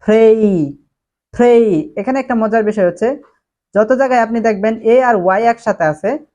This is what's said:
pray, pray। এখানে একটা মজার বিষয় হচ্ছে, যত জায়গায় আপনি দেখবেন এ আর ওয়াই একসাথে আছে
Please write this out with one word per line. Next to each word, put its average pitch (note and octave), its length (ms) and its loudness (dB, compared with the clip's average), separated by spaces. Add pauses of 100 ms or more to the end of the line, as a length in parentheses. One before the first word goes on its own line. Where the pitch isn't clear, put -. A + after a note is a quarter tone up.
pray, A3 400 4 (880)
pray। A#3+ 300 4 (360)
এখানে B3+ 220 -4
একটা B3 200 -6
মজার A3 260 0
বিষয় G#3 200 -2
হচ্ছে, G3 200 -4 (680)
যত G#3+ 160 0 (100)
জায়গায় B3+ 260 0
আপনি A3+ 140 -6
দেখবেন G#3+ 340 -2 (180)
এ - 20 4 (140)
আর A#3 160 2
ওয়াই F#3+ 180 0 (100)
একসাথে G#3 400 -4
আছে E3+ 180 -6 (240)